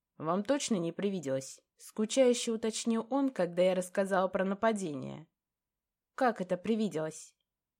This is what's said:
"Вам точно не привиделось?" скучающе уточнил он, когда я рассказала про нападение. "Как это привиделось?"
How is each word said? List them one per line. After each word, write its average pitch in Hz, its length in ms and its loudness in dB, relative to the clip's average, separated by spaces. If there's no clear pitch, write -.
"Вам 170 240 0
точно 269 320 0
не 170 160 -2
привиделось?" 156 680 -4
скучающе 247 720 2
уточнил 226 580 -2
он, 269 220 2
когда 175 320 0
я 185 100 6
рассказала 185 540 0
про 190 180 0
нападение. 170 840 -2
"Как 240 260 0
это 180 160 0
привиделось?" 180 800 -2